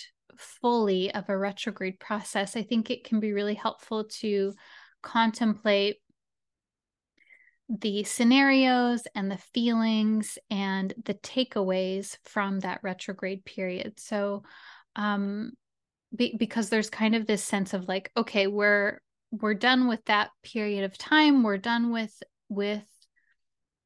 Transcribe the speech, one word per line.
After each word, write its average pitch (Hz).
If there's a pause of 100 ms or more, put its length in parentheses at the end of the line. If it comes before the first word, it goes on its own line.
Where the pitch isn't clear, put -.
(360)
fully 208
of 196
a 196
retrograde 196
process, 202
I 226
think 220
it 254
can 220
be 214
really 208
helpful 220 (160)
to 202 (500)
contemplate 214 (1700)
the 208
scenarios 247
and 196
the 190
feelings 220 (120)
and 196 (120)
the 202
takeaways 190
from 196
that 190
retrograde 190
period. 185
So, 202 (540)
um, 202 (640)
be-, 240
because 220
there's 220
kind 220
of 220
this 202
sense 196
of, 185
like, 190
okay, 220
we're, 208 (300)
we're 214
done 254
with 226
that 208 (120)
period 208
of 190
time. 294
We're 202
done 233
with, 226 (280)
with, 208 (1000)